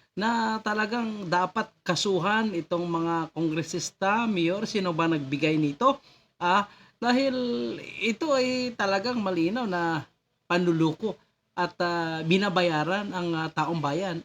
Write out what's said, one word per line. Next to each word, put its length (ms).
na 480
talagang 640
dapat 540
kasuhan 720
itong 320
mga 480
kongresista, 960
mayor, 400
sino 240
ba 160
nagbigay 480
nito? 400
Ah, 320
dahil 320
ito 400
ay 400
talagang 400
malinaw 480
na 400
panluloko 720
at, 240
ah, 440
binabayaran 840
ang, 240
ah, 160
taong 320
bayan. 440